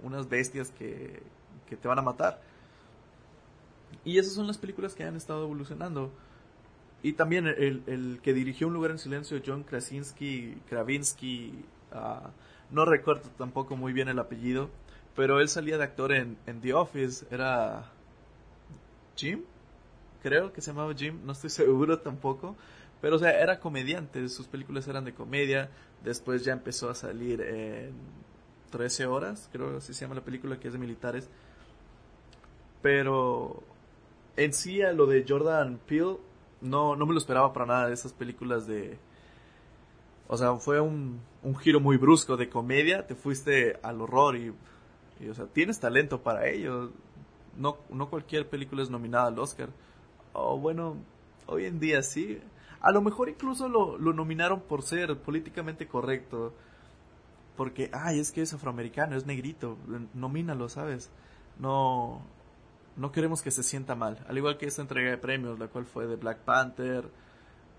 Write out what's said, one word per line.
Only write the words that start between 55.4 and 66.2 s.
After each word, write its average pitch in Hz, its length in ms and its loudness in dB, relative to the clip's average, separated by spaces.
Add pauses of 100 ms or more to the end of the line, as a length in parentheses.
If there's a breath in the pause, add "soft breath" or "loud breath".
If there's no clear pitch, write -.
correcto. 127 680 -2 (1040 loud breath)
Porque, 127 360 -4
ay, 151 260 0
es 147 140 0
que 165 100 -2
es 160 100 -2
afroamericano, 135 640 -4
es 135 100 -4
negrito, 131 520 -6 (360)
nomínalo, 131 540 -4
¿sabes? 139 420 -8 (480 loud breath)
No, 131 640 0 (760)
no 139 160 -6
queremos 160 300 0
que 135 100 -4
se 127 100 0
sienta 135 320 -4
mal. 110 320 -4
Al 127 100 -4
igual 143 220 0
que 147 80 -6
esta 143 160 -6
entrega 131 280 0
de 123 80 0
premios, 123 400 -4
la 113 100 -6
cual 123 160 -8
fue 120 240 -6
de 117 80 -4
Black 110 220 -4